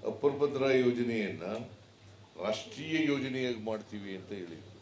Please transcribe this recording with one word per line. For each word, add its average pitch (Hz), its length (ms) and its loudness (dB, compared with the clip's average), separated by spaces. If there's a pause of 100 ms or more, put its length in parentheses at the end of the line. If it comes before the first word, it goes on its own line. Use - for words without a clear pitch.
(100)
ಅಪ್ಪರ್ 139 300 2
ಭದ್ರಾ 135 300 4 (140)
ಯೋಜನೆಯನ್ನ 113 640 2 (1000)
ರಾಷ್ಟ್ರೀಯ 156 500 -4 (160)
ಯೋಜನೆಯಾಗಿ 127 560 -2
ಮಾಡ್ತೀವಿ 104 500 -6
ಅಂತ - 120 -12 (100)
ಹೇಳಿದ್ರು 82 420 -12